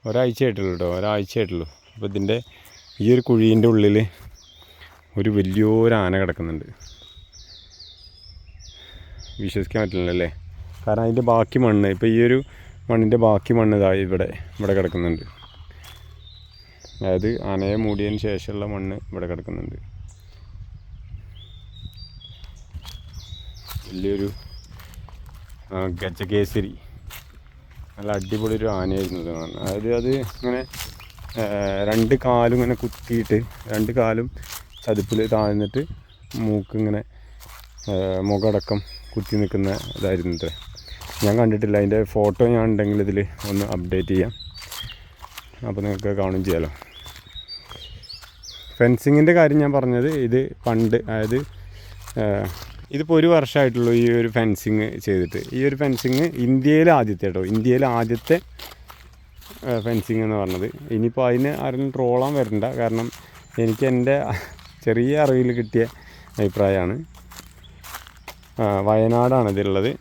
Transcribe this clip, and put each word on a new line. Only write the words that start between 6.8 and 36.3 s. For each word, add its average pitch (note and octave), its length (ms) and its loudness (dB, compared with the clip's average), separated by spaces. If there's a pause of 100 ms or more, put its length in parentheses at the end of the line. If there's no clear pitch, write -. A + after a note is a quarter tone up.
വിശ്വസിക്കാൻ G2+ 400 -2
പറ്റില്ലല്ലേ? F2 460 0 (560)
കാരണം A2 200 0
അതിൻ്റെ A#2 260 2
ബാക്കി A2+ 340 4
മണ്ണ്, G#2 300 6
ഇപ്പോൾ A2+ 200 2
ഈ - 20 4 (100)
ഒരു C3 120 4 (500)
മണ്ണിൻ്റെ A2+ 360 4
ബാക്കി G#2+ 320 4
മണ്ണ് G#2+ 220 4
ഇതാ G2 100 6 (160)
ഇവിടെ, F#2 240 0 (280)
ഇവിടെ G2 200 0
കിടക്കുന്നുണ്ട്. F2 480 0 (1700)
അതായത് F#2+ 300 0 (220)
ആനയെ G2 320 0
മൂടിയതിന് G#2 440 -2
ശേഷമുള്ള G2+ 460 -6
മണ്ണ് F#2+ 220 -6 (160)
ഇവിടെ F2+ 200 -8
കിടക്കുന്നുണ്ട്. E2+ 460 -10 (4000)
വലിയൊരു, G2 420 -2 (1400)
ആ, F#2+ 40 -4 (240)
ഗജകേസരി, G2 680 -2 (1300)
നല്ല G#2 220 -6
അടിപൊളി G#2+ 400 -2
ഒരു A2 80 -2 (120)
ആനയായിരുന്നു F#2 440 -2
ഇത് E2+ 120 -6
കാണാൻ. E2 160 -8 (100)
അതായത് G2+ 280 -4 (100)
അത് B2 100 -2 (300)
ഇങ്ങനെ, B2 220 -4 (800)
ആ, - 20 0 (480)
രണ്ട് A2+ 240 4 (100)
കാലും A#2+ 340 4
ഇങ്ങനെ A#2+ 240 2
കുത്തിയിട്ട്, A2+ 540 -2 (360)
രണ്ട് G#2+ 260 0
കാലും A2+ 280 0 (580)
ചതുപ്പിൽ G#2+ 340 0 (160)
താഴ്ന്നിട്ട് G#2 480 0 (600)